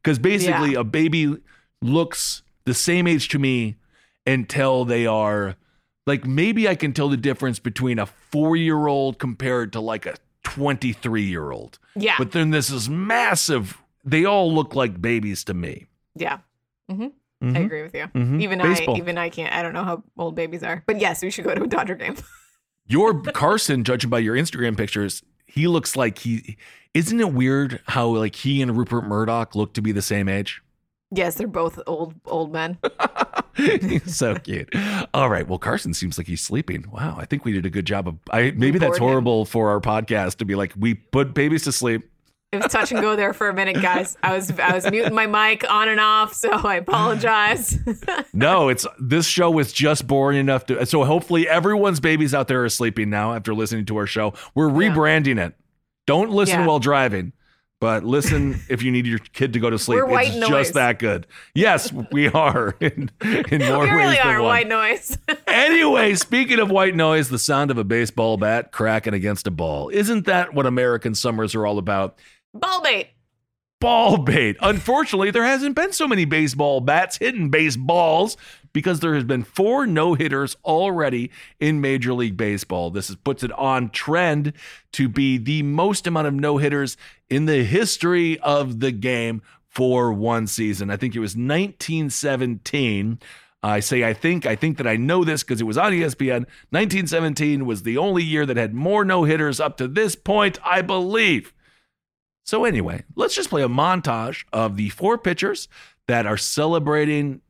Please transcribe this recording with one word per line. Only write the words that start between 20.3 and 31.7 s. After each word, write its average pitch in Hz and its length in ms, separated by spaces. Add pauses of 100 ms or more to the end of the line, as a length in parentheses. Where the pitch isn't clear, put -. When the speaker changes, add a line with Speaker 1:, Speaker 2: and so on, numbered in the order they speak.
Speaker 2:
babies 165 280
are. 165 220
But 214 140
yes, 180 240
we 190 80
should 175 140
go - 100
to 196 80
a - 40
Dodger 202 280
game. - 200 (360)
<laughs> - 360
Speaker 1:
Your 170 340
Carson, 147 640
judging 127 260
by 120 100
your 113 160
Instagram 123 400
pictures, 104 480 (220)
he 156 220
looks 165 280
like 120 240
he, 113 380 (360)
isn't 180 260
it 190 140
weird 131 540
how, 123 200
like, 110 280
he 139 260
and 123 160
Rupert 117 280
Murdoch 110 500
look 104 200
to 110 60
be 107 100
the 101 100
same 101 260
age? 98 340 (500)
Speaker 2:
Yes, 180 240
they're 220 120
both 170 400